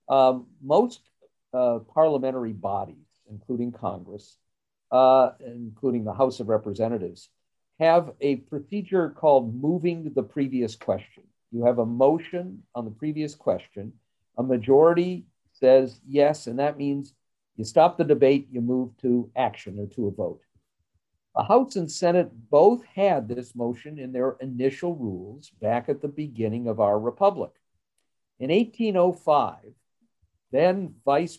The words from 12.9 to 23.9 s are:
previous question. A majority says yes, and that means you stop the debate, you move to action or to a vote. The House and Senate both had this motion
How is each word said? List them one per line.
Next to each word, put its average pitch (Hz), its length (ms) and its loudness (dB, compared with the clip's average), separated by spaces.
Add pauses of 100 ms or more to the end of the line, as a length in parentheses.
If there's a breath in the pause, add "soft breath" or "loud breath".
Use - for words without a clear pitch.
previous 151 440 -8
question. 101 580 -8 (440)
A 120 60 -2
majority 156 800 2 (280)
says 131 540 4
yes, 143 400 0
and 117 120 -6
that 143 180 -2
means 139 360 -6 (420)
you 110 80 -8
stop 170 340 4
the 170 60 2
debate, 139 480 4
you 123 100 -6
move 123 360 -4
to 123 380 -2
action 107 440 -6
or 104 80 -8
to 107 200 -6
a 98 40 -4
vote. 92 300 -6 (920)
The - 80 0
House 254 320 2
and 165 160 -6
Senate 175 400 0 (180)
both 202 340 6
had 175 440 -2
this 120 280 -10
motion 120 440 -8